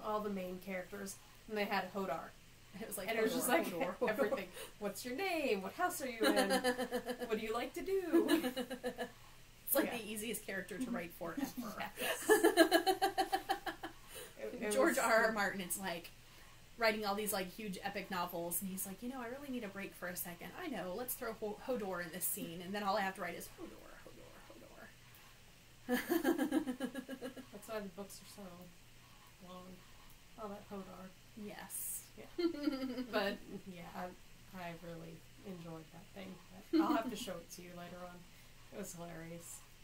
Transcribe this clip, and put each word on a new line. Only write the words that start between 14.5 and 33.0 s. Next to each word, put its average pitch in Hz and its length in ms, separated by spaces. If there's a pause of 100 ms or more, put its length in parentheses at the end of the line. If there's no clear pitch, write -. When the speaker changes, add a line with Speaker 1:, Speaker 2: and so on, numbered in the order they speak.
Speaker 1:
it 208 100
Speaker 2:
George 269 240
Speaker 1:
was - 0
Speaker 2:
R 233 300
R 220 40
Martin, 196 300
it's 175 180
like, 175 300 (680)
writing 214 280
all 196 100
these, 208 160
like, 185 180
huge 208 340
epic 196 280
novels, 175 500
and 196 80
he's 190 160
like, 190 180
"You - 60
know, 247 120
I 233 60
really 277 220
need 247 140
a 202 60
break 190 240
for - 140
a 180 80
second. 175 340 (120)
I 370 60
know, 185 280
let's 247 180
throw 226 260
Ho-, 208 180 (100)
Hodor 196 360
in 170 80
this 180 140
scene, 170 360
and 180 140
then 208 80
all 196 140
I 208 40
have 190 140
to 202 60
write 175 140
is - 120 (120)
Hodor, - 340 (100)
Hodor, - 460
Hodor." - 380 (1000)
<laughs> 262 1600
Speaker 1:
That's 202 180
why 220 100
the 196 160
books 196 280
are - 120
so 208 60 (1080)
long. 185 160 (800)
All 208 80
that 202 200
Hodor. 190 380 (380)
Speaker 2:
Yes. - 560 (160)
Speaker 1:
Yeah. 285 280
Speaker 2:
<laughs> 262 640